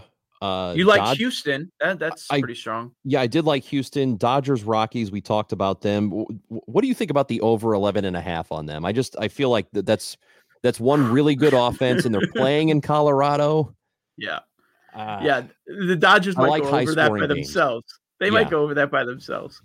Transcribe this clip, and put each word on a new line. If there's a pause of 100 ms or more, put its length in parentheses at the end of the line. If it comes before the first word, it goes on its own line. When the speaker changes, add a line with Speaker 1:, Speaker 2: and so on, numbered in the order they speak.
(400)
Speaker 1:
uh,
Speaker 2:
You
like
Speaker 1:
Dod-
Speaker 2:
Houston.
That,
that's
Speaker 1:
I
Speaker 2:
pretty
strong. (140)
Speaker 1:
Yeah,
I
did
like
Houston.
Dodgers,
Rockies,
we
talked
about
them.
W-,
w-,
what
do
you
think
about
the
over
eleven
and
a
half
on
them?
I
just,
I
feel
like
th-,
that's, (460)
that's
one
really
good
offense,
and
they're
Speaker 2:
<laughs>
Speaker 1:
playing
in
Colorado. (400)
Speaker 2:
Yeah. (520)
Speaker 1:
Uh,
Speaker 2:
Yeah, (240)
the
Dodgers
Speaker 1:
I
Speaker 2:
might
Speaker 1:
like
Speaker 2:
go
Speaker 1:
high
Speaker 2:
over
that
by
Speaker 1:
scoring (120)
games.
Speaker 2:
themselves. (200)
They
might
Speaker 1:
Yeah.
Speaker 2:
go
over
that
by
themselves.